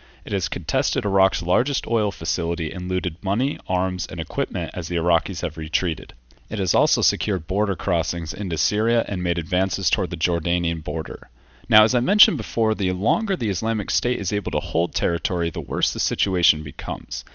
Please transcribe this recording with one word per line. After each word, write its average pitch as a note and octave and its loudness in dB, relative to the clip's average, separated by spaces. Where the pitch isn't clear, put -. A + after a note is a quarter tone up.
It - -4
has F#2+ 0
contested A#2 0
Iraq's F#2+ 4
largest A2 0
oil A2 2
facility E2+ -2
and F2+ -4
looted F2+ -2
money, B2+ 0
arms, F#2 0
and F2 -6
equipment E2 -2
as E2+ -4
the F2 0
Iraqis E2+ 2
have D#2 -2
retreated. D#2+ -4
It G#2 -4
has F#2+ 0
also B2 2
secured G2 0
border G2+ 2
crossings E2+ -2
into F2+ -2
Syria A2 2
and F#2 -2
made F2 0
advances F2+ 0
toward F#2 0
the E2+ -4
Jordanian E2+ 0
border. - -6
Now, G#2+ 8
as A2+ 2
I B2 2
mentioned F3+ 4
before, A2 0
the F#2 2
longer C3 0
the A2+ 0
Islamic A2 -2
State - 0
is F#2+ -4
able G2+ 0
to D2+ 2
hold - 0
territory, E2+ 0
the E2 -4
worse D2+ -2
the - -6
situation E2+ 0
becomes. - -8